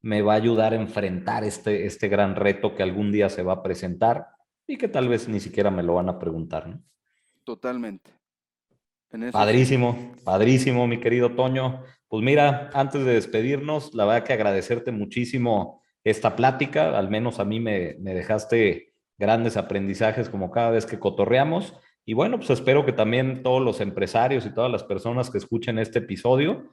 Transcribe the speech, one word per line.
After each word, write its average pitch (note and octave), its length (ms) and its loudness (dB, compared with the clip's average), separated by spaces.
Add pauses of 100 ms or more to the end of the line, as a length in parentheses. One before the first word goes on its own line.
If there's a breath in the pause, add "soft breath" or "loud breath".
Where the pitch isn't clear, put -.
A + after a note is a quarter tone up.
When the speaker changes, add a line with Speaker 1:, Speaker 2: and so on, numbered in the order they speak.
Speaker 1:
me G#2+ 200 0
va G#2 120 4
a A2 40 4
ayudar A2 360 2
a - 20 2
enfrentar G#2 680 -4
este, G#2 440 -2
este G2+ 220 -4
gran G2 260 2
reto G2 400 0
que G2 80 -2
algún G2+ 280 0
día G#2 180 4
se F#2 120 -6
va F#2 120 0
a F#2 100 -4
presentar F#2 640 -2 (400)
y C#4 100 -8
que A#3 100 -2
tal B2+ 220 0
vez A#2 180 0
ni G#2+ 120 -4
siquiera G2 320 0
me F2+ 100 -2
lo E2+ 140 2
van F2+ 140 0
a F2+ 100 -4
preguntar, D#2+ 480 -6
¿no? - 160 -16 (600)
Speaker 2:
Totalmente. A#2 680 -10 (1000)
En A2+ 120 -10
eso B2 80 -6
sí. - 20 -4
Speaker 1:
Padrísimo, B2 800 2 (100)
padrísimo, B2 640 4
mi A#2 120 -2
querido A#2+ 360 2
Toño. C3 460 -2 (260 loud breath)
Pues G#2+ 160 -4
mira, C#3+ 500 4
antes C3+ 300 0
de B2 120 4
despedirnos, C3+ 800 -2
la G#2+ 100 2
verdad A2+ 180 4
que C3+ 100 -2
agradecerte G#2+ 580 0
muchísimo A2+ 880 -2 (220 loud breath)
esta A2 320 2
plática, C3+ 640 2
al G2 120 0
menos A2 300 -2
a G2 60 -2
mí G#2+ 140 -2
me, G2+ 400 -2
me F#2+ 140 -8
dejaste G#2 800 0 (240)
grandes A2 400 2
aprendizajes G2 720 -2
como G2+ 220 -6
cada A#2 180 0
vez A2+ 160 2
que - 140 -10
cotorreamos. B2+ 720 0 (320 soft breath)
Y A2 80 -6
bueno, G3+ 240 0
pues - 140 -2
espero C3+ 340 4
que C3 80 2
también B2+ 480 0
todos B2+ 220 2
los A2+ 180 0
empresarios A2 640 0
y G#2+ 80 -8
todas B2 180 0
las G#2+ 120 -4
personas A#2 480 -4
que G2+ 80 -4
escuchen A2+ 400 -4
este A2+ 200 -2
episodio, C3 720 0